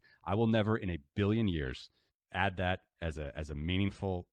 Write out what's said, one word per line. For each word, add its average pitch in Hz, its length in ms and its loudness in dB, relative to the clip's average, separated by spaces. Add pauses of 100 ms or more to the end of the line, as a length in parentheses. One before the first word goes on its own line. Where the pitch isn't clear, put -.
(260)
I 92 80 0
will 113 120 4
never 110 300 4
in 101 140 -4
a 80 80 -2 (180)
billion 107 320 2
years 73 400 -2 (460)
add 95 240 0
that 92 220 0 (200)
as 80 160 -4
a, 73 180 -8
as 76 140 -6
a 76 60 -8
meaningful 92 800 -2